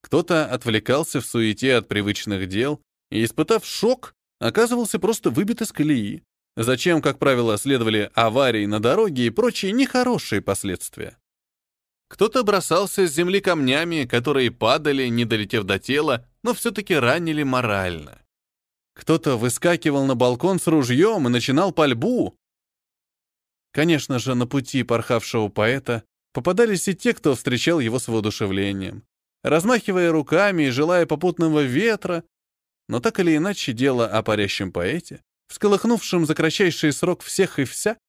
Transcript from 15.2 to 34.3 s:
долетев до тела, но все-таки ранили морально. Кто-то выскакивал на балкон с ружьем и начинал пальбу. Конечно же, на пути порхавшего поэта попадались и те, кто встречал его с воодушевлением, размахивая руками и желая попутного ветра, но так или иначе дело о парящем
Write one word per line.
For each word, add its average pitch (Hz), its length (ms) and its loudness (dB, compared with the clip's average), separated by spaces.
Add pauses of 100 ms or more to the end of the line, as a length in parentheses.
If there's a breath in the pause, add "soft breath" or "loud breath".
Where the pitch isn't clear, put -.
долетев 107 400 -2
до 95 140 -2
тела, 139 500 -2 (140)
но 233 100 -2
все-таки 214 420 -4
ранили 151 480 0
морально. 98 760 -2 (760)
Кто-то 156 440 0
выскакивал 139 680 0
на 135 100 2
балкон 123 460 2
с - 60 -4
ружьем 160 600 2
и 120 40 2
начинал 135 420 2
пальбу. 147 640 0 (1400)
Конечно 143 460 0
же, 127 160 -2
на 123 120 0
пути 127 380 -2
порхавшего 113 640 -2
поэта 117 560 -2 (280)
попадались 185 560 0
и 190 60 -2
те, 240 200 -2
кто 147 200 2
встречал 135 460 0
его 117 180 0
с - 80 -6
воодушевлением, 101 960 -2 (400)
размахивая 180 680 2
руками 160 520 2
и 135 60 2
желая 160 360 2
попутного 160 580 0
ветра, 175 580 -2 (680)
но 117 120 -4
так 220 180 -2
или 175 180 4
иначе 175 360 -2
дело 123 340 2
о 107 160 0
парящем 101 480 -2